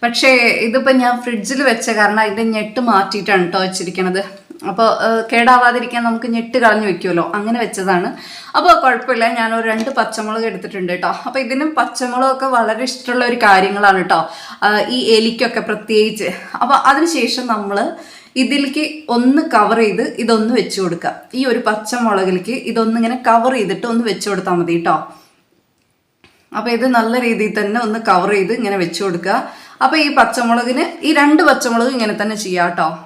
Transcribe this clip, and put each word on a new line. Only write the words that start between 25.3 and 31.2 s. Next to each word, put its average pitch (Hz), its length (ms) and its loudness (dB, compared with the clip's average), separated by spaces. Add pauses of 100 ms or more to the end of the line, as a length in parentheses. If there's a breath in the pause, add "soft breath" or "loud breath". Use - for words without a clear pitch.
അപ്പൊ 226 200 -4
ഇത് 233 100 0 (100)
നല്ല 226 180 2 (120)
രീതിയിൽ 214 340 0
തന്നെ 208 260 -2
ഒന്ന് 214 140 -2 (100)
കവർ 185 280 2
ചെയ്ത് 190 220 0
ഇങ്ങനെ 202 240 -2
വെച്ച് 170 220 -6
കൊടുക്കുക. 185 300 -2 (480 loud breath)
അപ്പൊ 285 120 4 (100)
ഈ - 20 0 (120)
പച്ചമുളകിന്, 240 640 2 (220)
ഈ 302 60 2 (100)